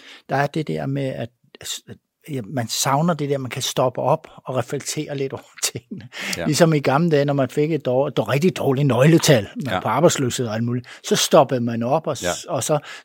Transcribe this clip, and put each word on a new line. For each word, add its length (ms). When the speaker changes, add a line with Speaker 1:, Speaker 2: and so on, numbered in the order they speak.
Speaker 1:
der 60
er 120
det 200
der 180
med, 220
at 220
s-, 200
ja, 120
man 240
savner 460
det 160
der, 80
man 140
kan 100
stoppe 400
op 260
og 100
reflektere 600
lidt 160
over 100
<laughs> 120
tingene. 340
Speaker 2:
Ja. 80
Speaker 1:
Ligesom 280
i 60
gamle 320
dage, 140
når 80
man 160
fik 220
et 140
dår-, 220
et 220
rigtig 280
dårligt 300
nøgletal 600
Speaker 2:
Ja. 140
Speaker 1:
på 80
arbejdsløshed 600
og 80
alt 80
muligt, 240
så 120
stoppede 460
man 220
op, 240
og 100
s-, 60
Speaker 2:
Ja. 60
Speaker 1:
og 160
så, 160